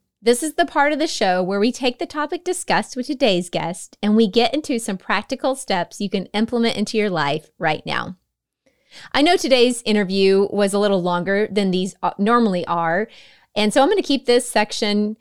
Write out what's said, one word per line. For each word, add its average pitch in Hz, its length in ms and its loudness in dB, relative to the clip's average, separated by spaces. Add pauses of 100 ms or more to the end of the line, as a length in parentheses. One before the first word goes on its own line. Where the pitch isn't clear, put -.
(200)
This 240 220 2
is 311 120 -6
the 349 120 2
part 294 260 0
of 285 60 -2
the 311 80 0
show 185 360 0
where 196 180 -2
we 233 120 2
take 247 260 -4
the 339 80 -6
topic 311 380 -6
discussed 220 520 -2
with 247 100 -6
today's 220 440 0
guest 165 520 -8
and 208 140 4
we 226 120 6
get 220 240 0
into 285 260 -4
some 196 200 -6
practical 254 560 -4
steps 185 460 -6
you 202 100 -4
can 190 160 -4
implement 226 500 -2
into 214 220 -2
your 208 120 0
life 156 480 -4
right 156 280 -2
now. 156 300 -6 (960)
I 277 100 2
know 349 140 6
today's 254 460 2
interview 196 680 2
was 196 240 0
a 202 40 0
little 196 240 2
longer 180 480 0
than 196 200 0
these, 185 320 -2
uh, 180 160 0
normally 202 480 2
are, 170 400 0 (480)
and 214 180 0
so 269 100 4
I'm 294 60 4
gonna 392 140 2
keep - 240 -2
this 247 220 2
section 214 720 -2